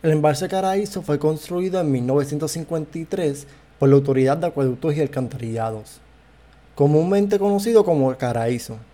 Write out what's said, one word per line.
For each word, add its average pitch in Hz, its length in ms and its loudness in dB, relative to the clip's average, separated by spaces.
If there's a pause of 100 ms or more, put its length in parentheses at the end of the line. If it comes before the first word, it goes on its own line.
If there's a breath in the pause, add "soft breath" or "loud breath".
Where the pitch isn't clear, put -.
El 160 120 2
embalse 151 340 2
Caraízo 190 560 -2
fue 147 160 -2
construido 175 600 -2
en 156 100 0
mil 123 160 0
novecientos 143 460 -2
cincuenta 160 460 -6
y 160 80 -8
tres 151 420 -4 (320 loud breath)
por 139 80 4
la 139 80 8
Autoridad 135 400 2
de 170 100 -4
Acueductos 147 500 -2
y 160 40 -2
Alcantarillados, 113 1000 -6 (800)
comúnmente 190 640 4
conocido 202 440 4
como 135 320 2
Caraízo. 117 600 -4 (180)